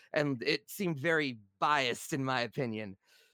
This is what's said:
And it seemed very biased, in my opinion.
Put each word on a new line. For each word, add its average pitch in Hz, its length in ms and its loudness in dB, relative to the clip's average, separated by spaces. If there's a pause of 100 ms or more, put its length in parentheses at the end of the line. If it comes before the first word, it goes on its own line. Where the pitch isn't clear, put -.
(120)
And 143 300 0
it - 260 0
seemed 170 300 -2
very 147 400 0 (220)
biased, 143 520 2
in 135 120 0
my 131 160 0
opinion. 110 560 -4 (380)